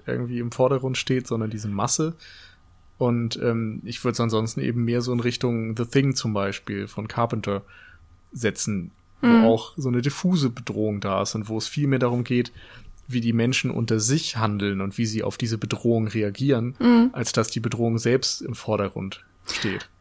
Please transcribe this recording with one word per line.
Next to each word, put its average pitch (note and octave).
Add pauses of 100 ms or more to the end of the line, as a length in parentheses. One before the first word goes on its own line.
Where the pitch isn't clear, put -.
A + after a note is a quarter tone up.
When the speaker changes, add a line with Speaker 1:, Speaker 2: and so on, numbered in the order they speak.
Speaker 1:
irgendwie B2
im A#2+
Vordergrund C3
steht, B2+
sondern A2+
diese G#2+
Masse. A2 (840)
Und, A#2+
ähm, A2+
ich -
würd's A#2+
ansonsten A2+
eben A#2+
mehr A#2+
so A#2+
in A#2+
Richtung A#2
The A#2
Thing C3+
zum A2
Beispiel G2+
von G#2
Carpenter A2 (680)
setzen, G2+ (300)
wo B3
Speaker 2:
Mhm. A#3
Speaker 1:
auch -
so C3+
eine B2
diffuse D3
Bedrohung G#2+
da G2
ist -
und G#2+
wo A2
es G#2+
viel D3
mehr C3
darum B2
geht, A#2+ (560)
wie B2
die A2+
Menschen B2
unter A2+
sich C3
handeln G2+
und G2
wie A#2
sie G#2+
auf G#2
diese A2+
Bedrohung A2+
reagieren, A#2
Speaker 2:
Mhm. A#3
Speaker 1:
als B2
dass A2
die -
Bedrohung A2+
selbst A#2+
im A#2+
Vordergrund G2+ (260)
steht. - (120)